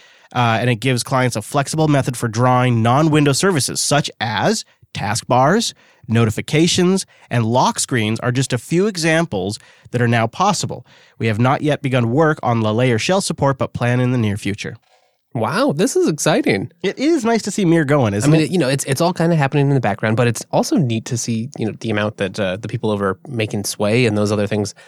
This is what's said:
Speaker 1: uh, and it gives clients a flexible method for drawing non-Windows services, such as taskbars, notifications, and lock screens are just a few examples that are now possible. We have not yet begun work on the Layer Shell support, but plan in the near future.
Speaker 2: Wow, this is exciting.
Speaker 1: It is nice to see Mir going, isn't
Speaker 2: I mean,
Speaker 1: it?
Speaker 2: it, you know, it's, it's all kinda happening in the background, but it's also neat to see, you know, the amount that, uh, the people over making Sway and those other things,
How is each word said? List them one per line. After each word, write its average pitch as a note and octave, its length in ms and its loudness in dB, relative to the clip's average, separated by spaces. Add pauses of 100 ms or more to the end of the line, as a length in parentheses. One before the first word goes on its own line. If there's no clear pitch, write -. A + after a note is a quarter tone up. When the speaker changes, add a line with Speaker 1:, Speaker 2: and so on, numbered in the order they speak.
(340)
Speaker 1:
uh, A#2 260 2
and B2 120 0
it A2+ 60 0
gives B2 260 -2
clients B2+ 320 0
a G#2 80 -4
flexible D#3 440 -2
method C#3 300 0
for A#2+ 100 -4
drawing B2 540 2
non-Windows D3 560 2
services, E3 420 0
such - 300 0 (100)
as A#2 460 -2 (260)
taskbars, C3 840 0 (340)
notifications, D3+ 1000 2 (240)
and A#2 160 0
lock C3 320 2
screens A2+ 440 -2
are B2 100 0
just C3 200 0
a B2+ 60 -2
few F3+ 300 0
examples D#3+ 720 -2 (320)
that A#2+ 100 -2
are A#2+ 60 4
now A#2 180 2
possible. F3+ 580 -2 (360)
We A2+ 80 -2
have G#2 100 0
not B2+ 240 2
yet C#3+ 220 -2
begun B2 280 0
work D#3 300 2
on A#2 200 0
the G#2+ 120 0
Layer A#2+ 240 2
Shell F#3 240 0
support, C#3 380 -2
but - 140 -4
plan B2 260 0
in B2+ 120 0
the B2+ 60 0
near G#2+ 180 0
future. G2+ 420 -8 (580)
Speaker 2:
Wow, E3 380 0
this F3 220 0
is F4+ 140 4
exciting. D#3 600 0 (100)
Speaker 1:
It G3 160 -4
is D4 260 0
nice A#3 200 0
to G3+ 80 -6
see G3+ 140 0
Mir E3 200 4
going, B2 300 2
isn't A#2 120 0
Speaker 2:
I D3+ 40 4
mean, D#3+ 100 4
Speaker 1:
it? D#3 40 0
Speaker 2:
it, C3 60 -6
you F#3 60 0
know, C3+ 100 2
it's, C#3 180 0
it's C#3 140 -2
all F3 140 2
kinda E3 220 2
happening C#3+ 340 2
in C#3 60 2
the C3 40 2
background, A2 380 0
but B2 100 2
it's A2+ 220 -2
also A3 260 0
neat A#2 300 0
to B2 120 -6
see, A#2+ 420 -6
you A2+ 80 -2
know, F2+ 120 -4
the A2 120 -6
amount G#2 260 -2
that, G2 220 -6
uh, F#2 180 -2
the G#2+ 100 -12
people A2+ 220 -6
over G2+ 380 -2
making G#2+ 380 -4
Sway A2+ 420 0
and G#2 100 0
those G#2 140 0
other G#2 160 0
things, G#2 260 -4 (140)